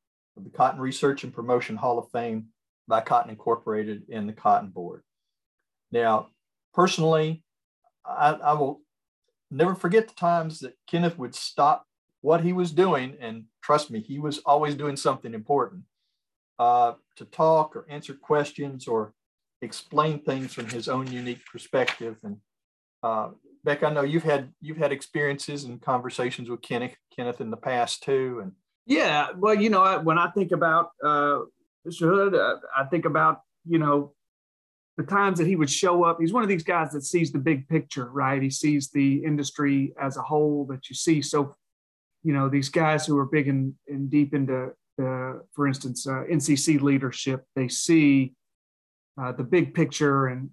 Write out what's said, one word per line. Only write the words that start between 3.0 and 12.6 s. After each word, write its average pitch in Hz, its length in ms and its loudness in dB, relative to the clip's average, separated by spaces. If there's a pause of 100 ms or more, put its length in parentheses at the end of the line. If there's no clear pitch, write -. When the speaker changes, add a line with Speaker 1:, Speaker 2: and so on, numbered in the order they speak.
Speaker 1:
Cotton 120 280 0
Incorporated 107 840 -4
and 107 160 -6
the 110 60 -8
Cotton 101 360 2
Board. 87 340 -12 (880)
Now, 117 360 2 (460)
personally, 160 720 2 (600)
I, 147 260 2
I 151 220 0
will 147 280 -2 (680)
never 170 260 0
forget 214 320 2
the - 60 -20
times 170 460 0
that - 180 -14 (100)
Kenneth 170 300 0
would 123 180 -10
stop - 500 2 (360)
what 160 200 4
he 180 120 0
was 180 180 -2